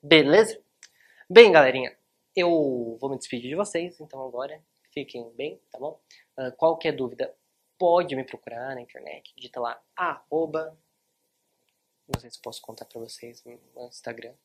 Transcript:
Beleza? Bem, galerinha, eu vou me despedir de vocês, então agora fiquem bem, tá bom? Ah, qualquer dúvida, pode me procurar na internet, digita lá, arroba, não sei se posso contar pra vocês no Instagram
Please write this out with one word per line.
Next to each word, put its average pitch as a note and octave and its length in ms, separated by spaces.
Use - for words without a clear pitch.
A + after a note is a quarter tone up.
Beleza? D3+ 580
Bem, G#3+ 200
galerinha, C3 460
eu C3+ 640
vou C3+ 80
me C3+ 80
despedir B2 320
de C#3+ 60
vocês, F3 460
então C3+ 260
agora C#3 360
fiquem B2 400
bem, C#3 300
tá B2 80
bom? C#3 200
Ah, C3 140
qualquer D#3+ 420
dúvida, C3 420
pode F3 360
me C3 100
procurar B2 500
na B2 60
internet, - 540
digita - 260
lá, A#2 220
arroba, D#3+ 800
não C3+ 140
sei A#2+ 100
se - 100
posso - 200
contar A2+ 240
pra A#2 160
vocês A#2+ 440
no A#2+ 420
Instagram A#2 480